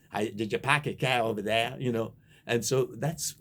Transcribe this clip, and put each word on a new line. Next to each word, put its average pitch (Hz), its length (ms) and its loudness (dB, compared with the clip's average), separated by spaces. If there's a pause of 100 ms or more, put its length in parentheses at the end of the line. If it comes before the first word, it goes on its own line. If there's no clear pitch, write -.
How, - 120 -4
did 107 320 -2
you 120 60 0
park 143 280 2
your 120 80 -2
car 127 280 2
over 113 200 0
there? 113 360 2
You 127 140 -2
know? 113 200 -2 (340)
And 117 180 2
so 127 280 2
that's 135 480 -4